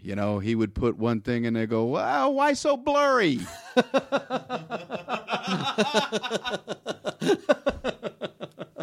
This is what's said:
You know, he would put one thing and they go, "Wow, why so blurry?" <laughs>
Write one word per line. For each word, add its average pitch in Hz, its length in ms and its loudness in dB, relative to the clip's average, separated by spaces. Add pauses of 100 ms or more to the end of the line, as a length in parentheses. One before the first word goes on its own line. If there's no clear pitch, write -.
You 98 140 -6
know, 104 240 0
he 110 160 0
would 107 180 0
put 120 240 0
one 113 220 0
thing 120 260 -2
and 117 80 0
they 113 120 0
go, 113 180 2
"Wow, 226 460 2
why 285 240 4
so 285 220 2
blurry?" 254 640 4 (380)
<laughs> 233 - -2 (720)